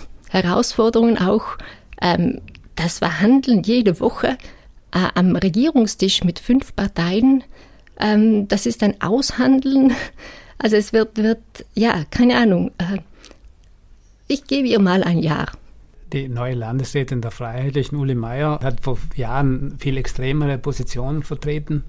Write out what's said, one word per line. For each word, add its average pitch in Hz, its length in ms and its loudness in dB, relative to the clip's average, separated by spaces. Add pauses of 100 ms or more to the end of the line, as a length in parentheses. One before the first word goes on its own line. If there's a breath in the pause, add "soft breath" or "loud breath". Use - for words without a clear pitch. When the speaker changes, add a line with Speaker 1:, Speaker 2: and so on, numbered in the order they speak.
(300 loud breath)
Speaker 1:
Herausforderungen, 226 880 2
auch, 202 400 0 (440 loud breath)
ähm, 170 380 0 (360)
das 170 240 0
Verhandeln 202 640 2
jede 214 360 2
Woche, - 380 -2 (560 loud breath)
äh, 180 60 0 (160)
am 180 200 4
Regierungstisch 202 880 2
mit - 160 -2
fünf - 380 0
Parteien. 202 680 2 (560 soft breath)
Ähm, 214 480 4
das 202 180 -2
ist 233 180 -2
ein - 180 0
Aushandeln. 269 920 2 (680 loud breath)
Also 214 160 2
es 208 160 0
wird, 220 260 0
wird, 220 220 0 (360)
ja, 220 340 0
keine 247 280 4
Ahnung. 185 420 2
Äh, 185 180 -4 (1300 loud breath)
ich 277 180 -4
gebe 277 220 0
ihr 226 120 4
mal 185 240 4
ein 170 160 0
Jahr. 156 320 -2 (600)
Speaker 2:
Die 139 140 -6
neue 123 280 -4
Landesrätin 127 680 -4
der 113 80 -6
Freiheitlichen, 131 680 -4
Uli 135 200 -2
Meier, 135 480 -2
hat 131 180 0
vor 127 160 0 (180)
Jahren 135 640 -2
viel 135 200 -2
extremere 135 600 -2
Positionen 131 640 -4
vertreten. 147 680 -4